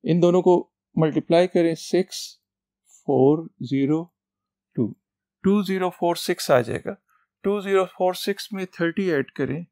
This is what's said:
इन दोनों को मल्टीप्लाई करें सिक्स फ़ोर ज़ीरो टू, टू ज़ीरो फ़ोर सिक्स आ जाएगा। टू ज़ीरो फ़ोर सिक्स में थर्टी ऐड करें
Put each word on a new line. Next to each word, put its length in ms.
इन 160
दोनों 220
को 320
मल्टीप्लाई 500
करें 280
सिक्स 640
फ़ोर 420
ज़ीरो 400
टू, 200
टू 200
ज़ीरो 260
फ़ोर 280
सिक्स 340
आ 100
जाएगा। 340
टू 180
ज़ीरो 240
फ़ोर 300
सिक्स 380
में 140
थर्टी 420
ऐड 220
करें 400